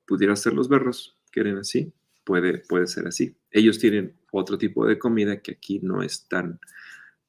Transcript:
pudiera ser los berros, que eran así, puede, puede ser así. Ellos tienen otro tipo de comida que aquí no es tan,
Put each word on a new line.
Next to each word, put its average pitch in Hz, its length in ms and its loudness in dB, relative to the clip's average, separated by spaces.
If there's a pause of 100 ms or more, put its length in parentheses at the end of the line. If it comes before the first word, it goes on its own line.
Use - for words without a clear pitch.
pudiera 101 300 2
ser 120 160 -2
los 127 160 0
berros, 127 500 0 (120)
que - 100 -4
eran 104 160 -2
así, - 380 -4 (300)
puede, 90 340 0
puede 90 300 0
ser - 180 -6
así. - 280 -4 (160)
Ellos 107 280 6
tienen 104 360 2 (180)
otro 98 260 -4
tipo 110 280 -2
de 110 120 2
comida 104 420 0
que - 120 -14
aquí - 280 -8
no 95 220 -4
es - 260 -10
tan, 87 320 -6 (680)